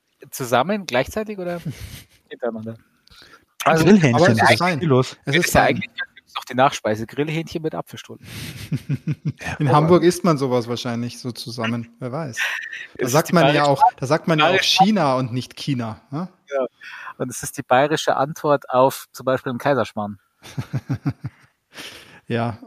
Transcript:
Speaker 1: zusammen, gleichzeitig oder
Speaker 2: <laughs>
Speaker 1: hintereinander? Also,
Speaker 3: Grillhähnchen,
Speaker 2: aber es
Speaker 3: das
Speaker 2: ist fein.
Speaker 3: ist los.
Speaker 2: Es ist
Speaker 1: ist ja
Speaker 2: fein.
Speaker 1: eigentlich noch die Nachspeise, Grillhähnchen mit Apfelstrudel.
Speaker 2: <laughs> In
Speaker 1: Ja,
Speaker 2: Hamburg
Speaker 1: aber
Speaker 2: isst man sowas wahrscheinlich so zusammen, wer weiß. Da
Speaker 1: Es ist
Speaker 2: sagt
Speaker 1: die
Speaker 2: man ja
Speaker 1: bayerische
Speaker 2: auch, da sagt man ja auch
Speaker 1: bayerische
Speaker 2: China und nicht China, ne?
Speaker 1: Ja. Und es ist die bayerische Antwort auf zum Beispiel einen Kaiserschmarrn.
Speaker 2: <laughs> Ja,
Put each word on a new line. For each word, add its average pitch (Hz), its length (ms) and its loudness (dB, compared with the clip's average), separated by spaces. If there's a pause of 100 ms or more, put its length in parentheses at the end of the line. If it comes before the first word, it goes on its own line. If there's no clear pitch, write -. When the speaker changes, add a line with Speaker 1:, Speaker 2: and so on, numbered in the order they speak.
(320)
Speaker 1:
zusammen, 139 540 -2
gleichzeitig 208 540 -4
oder 175 220 -6 (340)
Speaker 2:
<laughs> - 340 -20
Speaker 1:
hintereinander? 113 460 -8 (880)
Also, 160 200 4
Speaker 3:
Grillhähnchen, 160 300 8
Speaker 2:
aber 175 140 6
es 113 80 4
Speaker 3:
das - 140 4
Speaker 2:
ist - 80 4
fein. 170 200 0
Speaker 3:
ist 175 60 -2
los. 131 400 2
Speaker 2:
Es 143 100 -2
ist 170 120 2
Speaker 1:
ist - 60 -2
ja 131 80 6
Speaker 2:
fein. 117 140 2
Speaker 1:
eigentlich - 140 -8 (460)
noch - 100 -12
die 123 100 -10
Nachspeise, 113 500 0
Grillhähnchen 156 560 -4
mit 156 140 -6
Apfelstrudel. - 500 -14 (460)
Speaker 2:
<laughs> - 160 -6 (720)
In 151 80 0
Speaker 1:
Ja, 165 60 4
Speaker 2:
Hamburg 160 280 6
Speaker 1:
aber 160 60 4
Speaker 2:
isst 175 160 2
man 165 140 4
sowas 123 300 0
wahrscheinlich 120 520 -6
so 127 120 -8
zusammen, 117 580 -8 (100)
wer 127 120 -10
weiß. 139 260 -8
Da - 60 -6 (540)
Speaker 1:
Es 127 100 -2
ist 123 60 -2
Speaker 2:
sagt 160 160 2
Speaker 1:
die - 40 0
Speaker 2:
man 170 120 6
ja 139 60 4
Speaker 1:
bayerische 147 200 2
Speaker 2:
auch, 135 100 0 (160)
da - 100 -6
sagt 156 200 0
man 160 120 2
ja 156 60 6
auch 165 40 6
Speaker 1:
bayerische 190 340 2
Speaker 2:
China 180 320 4
und 127 160 -2
nicht 127 240 -8
China, 117 460 -6 (100)
ne? 165 160 -6 (240)
Speaker 1:
Ja. 135 140 -2 (540)
Und 131 100 -6
es - 140 -12
ist - 140 -12
die 143 60 -8
bayerische 143 540 2
Antwort 143 520 -2
auf 131 420 2
zum - 140 -16
Beispiel 131 260 -2
einen 120 80 -6
Kaiserschmarrn. 107 580 -2 (240)
Speaker 2:
<laughs> - 720 -8 (1120)
Ja, 117 400 -4